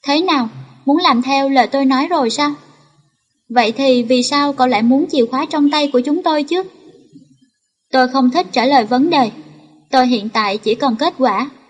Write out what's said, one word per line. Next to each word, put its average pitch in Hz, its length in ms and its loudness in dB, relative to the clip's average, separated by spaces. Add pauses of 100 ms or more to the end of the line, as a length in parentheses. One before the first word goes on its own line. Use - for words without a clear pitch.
"Thế 294 160 0
nào, 294 260 0 (360)
muốn 285 120 2
làm 277 260 2
theo 277 260 0
lời 262 180 4
tôi 277 180 -2
nói 269 240 0
rồi 294 220 0
sao? 294 240 -2 (960)
Vậy 233 220 0
thì 262 300 2
vì 247 200 0
sao 285 300 -2
cậu 262 140 2
lại 220 160 0
muốn 262 280 2
chìa 247 160 0
khóa 262 240 -4
trong 294 200 2
tay 294 220 0
của 254 80 2
chúng 294 220 -2
tôi 311 200 0
chứ?" 339 200 -4 (1300)
"Tôi 254 160 2
không 254 220 0
thích 339 220 -2
trả 233 140 0
lời 269 180 4
vấn 254 260 0
đề. 262 200 2 (600)
Tôi 254 160 2
hiện 226 220 -2
tại 214 300 -4
chỉ 214 160 -2
cần 254 220 -2
kết 320 220 -2
quả. 247 320 -2 (200)